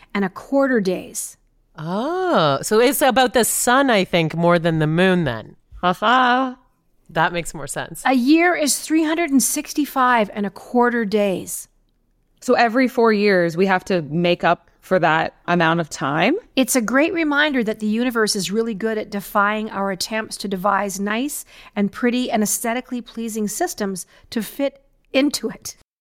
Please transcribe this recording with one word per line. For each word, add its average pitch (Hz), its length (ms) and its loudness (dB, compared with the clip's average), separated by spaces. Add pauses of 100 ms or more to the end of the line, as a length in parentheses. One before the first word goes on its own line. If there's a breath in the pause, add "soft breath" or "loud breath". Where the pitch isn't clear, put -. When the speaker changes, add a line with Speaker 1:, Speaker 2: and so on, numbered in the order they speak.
(140 loud breath)
Speaker 1:
and 202 100 0
a 185 40 -2
quarter 262 540 0
days. - 540 -6 (420)
Speaker 2:
Oh, 208 840 0
so - 200 0
it's 247 200 2
about 262 340 4
the 233 100 4
sun, 262 440 2
I 185 160 4
think, 165 300 0
more 170 240 4
than 160 220 0
the 151 60 2
moon 180 380 2
then. 113 320 -6 (240)
Speaker 3:
Ha 180 140 2
ha. 254 640 2 (500)
Speaker 2:
That 165 240 0
makes 170 220 -6
more 147 140 -10
sense. - 360 -10
Speaker 1:
A 262 80 4
year 311 420 4
is 302 240 0
three 320 260 0
hundred 320 260 -2
and 269 120 4
sixty-five 247 920 0
and 202 100 -4
a 196 60 -4
quarter 233 560 0
days. 190 640 -2 (720)
Speaker 3:
So - 120 -2
every 240 340 2
four 226 280 2
years, 185 420 2
we 185 80 2
have 185 220 0
to 180 160 0
make 175 420 0
up 175 240 0 (120)
for 185 180 0
that 160 360 2 (120)
amount 170 340 2
of 156 100 -6
time? 165 440 0 (220)
Speaker 1:
It's - 180 0
a 262 60 2
great 247 320 0
reminder 294 500 0
that 214 180 -4
the 214 60 -4
universe 226 480 0
is 180 160 -4
really 226 220 -2
good 220 240 -4
at - 140 -8
defying 208 580 -2
our 196 220 -4
attempts 214 480 -8
to 214 100 -10
devise 196 500 -2
nice 220 460 -4 (320 loud breath)
and 202 160 0
pretty 247 380 -2
and 214 120 0
aesthetically 240 600 -4
pleasing 220 460 -6
systems 196 580 -6 (240 soft breath)
to 233 120 -4
fit - 400 -6 (300)
into 269 380 0
it. - 260 -14 (240)